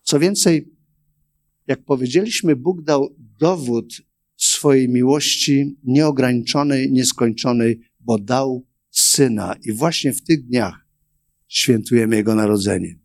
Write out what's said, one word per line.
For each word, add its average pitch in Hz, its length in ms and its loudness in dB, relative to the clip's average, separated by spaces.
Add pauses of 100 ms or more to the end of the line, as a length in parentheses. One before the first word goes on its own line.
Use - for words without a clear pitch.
Co - 180 0
więcej, 170 540 0 (920)
jak 135 160 -6
powiedzieliśmy, 147 720 0
Bóg 160 280 -4
dał 147 320 0 (240)
dowód 135 600 -2 (360)
swojej 135 520 2
miłości 139 960 0
nieograniczonej, 135 1080 0
nieskończonej, 117 880 0 (200)
bo 113 200 -2
dał 127 460 -4 (240)
Syna. 107 680 0 (100)
I 117 60 -6
właśnie 139 420 -2
w - 100 -10
tych 147 220 -4
dniach 120 420 -4 (600)
świętujemy 113 680 2
Jego 110 200 2
narodzenie. 104 680 0